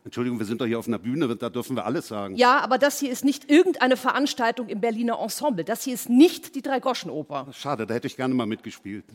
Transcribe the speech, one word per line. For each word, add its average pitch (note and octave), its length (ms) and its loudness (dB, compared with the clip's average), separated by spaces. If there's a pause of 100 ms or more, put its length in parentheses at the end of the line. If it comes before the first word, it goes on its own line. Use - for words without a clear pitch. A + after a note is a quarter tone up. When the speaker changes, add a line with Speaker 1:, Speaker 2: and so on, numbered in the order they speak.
Speaker 1:
Entschuldigung, A#2+ 340 -2
wir A2 60 -2
sind A#2+ 160 -4
doch A#2+ 60 0
hier A2+ 120 0
auf G#2 80 -10
einer A2 120 -2
Bühne, A#2+ 360 0
da A#2 140 -6
dürfen B2 260 -6
wir G#2 80 -2
alles B2 240 -4
sagen. G2+ 300 -6
Speaker 2:
Ja, B3 220 6
aber A3+ 180 0
das C#4 220 2
hier C#4 120 -2
ist B3 140 -4
nicht - 240 -2
irgendeine D4 480 4
Veranstaltung A#3+ 720 -2
im G#3+ 100 -6
Berliner A#3 400 -2
Ensemble. G#3+ 460 -2
Das A3 180 -4
hier B3+ 120 -4
ist - 140 -8
nicht C#4 460 6
die C4+ 60 -8
Drei-Groschen-Oper. D#3 880 -4
Speaker 1:
Schade, B2 340 -4
da A2+ 100 -2
hätte A#2+ 120 -4
ich - 80 -8
gerne C3 200 -2
mal A#2+ 100 2
mitgespielt. G#2 580 -8 (120)